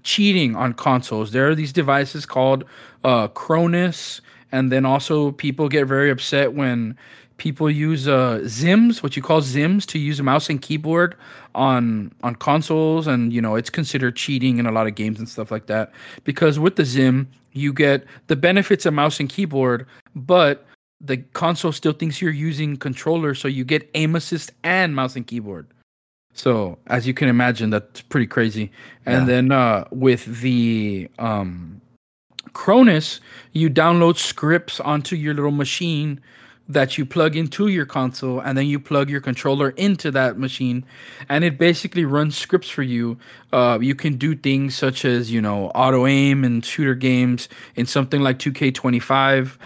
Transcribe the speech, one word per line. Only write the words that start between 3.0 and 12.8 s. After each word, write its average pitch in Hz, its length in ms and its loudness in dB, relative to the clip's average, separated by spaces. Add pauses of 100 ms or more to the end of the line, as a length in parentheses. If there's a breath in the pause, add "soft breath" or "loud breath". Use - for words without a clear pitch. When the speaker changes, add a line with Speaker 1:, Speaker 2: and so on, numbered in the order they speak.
Speaker 1:
uh, 117 260 2
Cronus, 170 920 -2 (300 soft breath)
and 131 200 0
then 131 140 2
also 143 460 2
people 143 360 -2
get 139 180 2
very 135 240 2
upset 135 440 0
when 123 420 -2 (420 loud breath)
people 151 320 -2
use, 151 380 -2
uh, 131 360 2
zims, 180 600 2
what 139 140 -4
you 131 40 -6
call 156 200 2
zims, 147 460 0
to 160 120 -4
use 143 220 -2
a - 20 -2
mouse 143 260 2
and 143 120 -4
keyboard 165 540 0 (380 loud breath)
on, 120 600 0 (100)
on 120 120 -4
consoles, 156 720 0